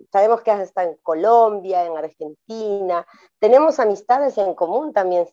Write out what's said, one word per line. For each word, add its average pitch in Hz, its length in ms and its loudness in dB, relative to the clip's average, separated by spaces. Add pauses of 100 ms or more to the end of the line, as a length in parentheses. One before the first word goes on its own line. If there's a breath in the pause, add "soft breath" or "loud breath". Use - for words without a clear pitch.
(120)
sabemos 220 300 2
que 226 80 0
has 202 120 0
estado 180 280 -4
en 156 120 -10
Colombia, 190 840 2
en 165 100 -8
Argentina. 180 1120 -8 (320 soft breath)
Tenemos 277 400 4
amistades 240 600 -2
en 190 160 -2
común 226 380 -4
también, 180 400 0